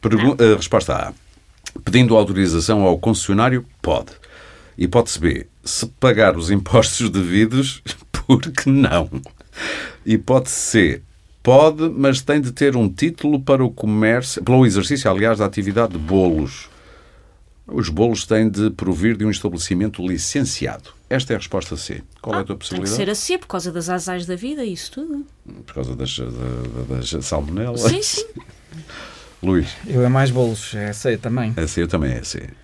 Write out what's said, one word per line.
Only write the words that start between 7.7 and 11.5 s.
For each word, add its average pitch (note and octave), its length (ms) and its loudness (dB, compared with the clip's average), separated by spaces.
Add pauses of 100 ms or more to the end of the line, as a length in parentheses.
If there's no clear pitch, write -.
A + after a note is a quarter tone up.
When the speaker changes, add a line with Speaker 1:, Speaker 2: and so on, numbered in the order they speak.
Speaker 1:
<laughs> - 120 -20
por C3 300 2
que C#3 280 -4
não? C3 400 4 (960)
Hipótese B2+ 500 2
C. F2+ 460 2 (400)
Pode, D3+ 480 6